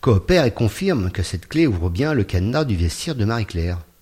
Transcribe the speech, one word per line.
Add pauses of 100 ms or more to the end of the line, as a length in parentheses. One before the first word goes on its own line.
coopère
et
confirme
que
cette
clé
ouvre
bien
le
cadenas
du
vestiaire
de
Marie-Claire. (240)